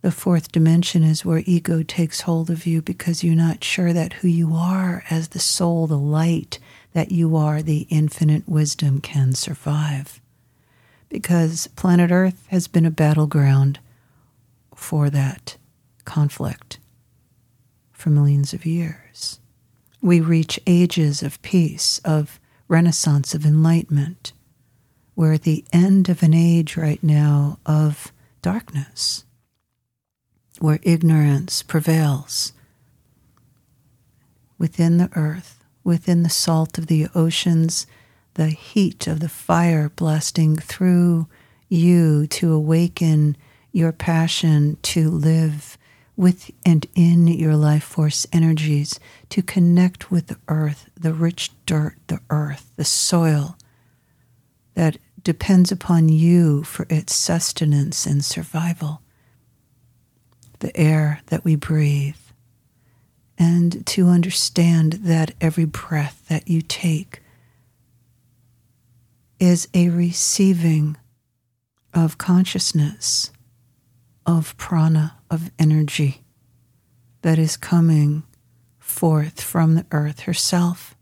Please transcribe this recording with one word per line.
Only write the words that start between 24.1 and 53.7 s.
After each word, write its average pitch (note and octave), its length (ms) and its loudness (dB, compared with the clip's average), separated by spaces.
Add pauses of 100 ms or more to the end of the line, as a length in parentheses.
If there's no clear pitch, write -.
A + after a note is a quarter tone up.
We're D#3 180 2
at D3+ 100 -2
the D#3 300 -2
end F#3 360 4
of E3+ 120 0
an D#3+ 140 6
age E3+ 420 2
right D#3 260 -2
now D3 640 2
of D3+ 480 -2 (300)
darkness, - 840 -8 (1300)
where D#3 240 0
ignorance D#3+ 800 2
prevails D3+ 880 -2 (2000)
within E3+ 380 0
the F3+ 180 2
earth, D#3+ 480 -6 (200)
within E3+ 380 0
the E3+ 80 0
salt D#3+ 480 -2
of D#3+ 80 -6
the D#3 300 0
oceans, E3 720 0 (480)
the D#3 140 0
heat - 580 -2
of D#3+ 140 -4
the E3 80 -4
fire E3 600 0
blasting D#3 680 0
through F3 680 2 (400)
you E3 600 4
to E3 260 0
awaken D#3 840 2 (360)
your E3 200 0
passion D#3+ 920 0
to D#3 260 0
live D#3+ 680 0 (400)
with F3+ 320 2 (160)
and D#3+ 300 2
in E3+ 320 4
your D#3+ 300 2
life D3+ 260 2
force - 480 -4
energies, D#3 680 0 (300)
to G3 120 -2
connect F3+ 680 2
with E3+ 180 -2
the - 100 -14 (100)
earth, D3+ 500 -4
the E3 160 -4
rich E3 380 -4 (140)
dirt, D#3 320 -2 (100)
the - 220 -6
earth, D3 480 -6
the D#3 80 -6
soil D#3+ 720 0 (1160)